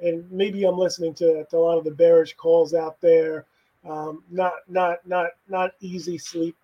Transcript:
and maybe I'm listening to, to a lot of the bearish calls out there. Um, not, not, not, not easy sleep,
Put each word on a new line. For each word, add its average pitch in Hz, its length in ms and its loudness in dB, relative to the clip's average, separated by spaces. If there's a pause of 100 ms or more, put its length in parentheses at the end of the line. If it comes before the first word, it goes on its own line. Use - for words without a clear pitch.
and 170 300 -4
maybe 196 320 -2
I'm 180 120 2
listening 175 380 -2
to, 160 300 2
to 170 120 -6
a - 20 2
lot 170 200 2
of 156 60 -6
the 156 80 -6
bearish 165 420 4
calls 165 400 2
out 160 260 -4
there. 160 440 2 (440)
Um, 156 400 -10
not, 180 260 -2 (140)
not, 175 380 -4
not, 180 220 -2 (200)
not 185 220 -4 (100)
easy 180 380 -10
sleep, 170 460 -8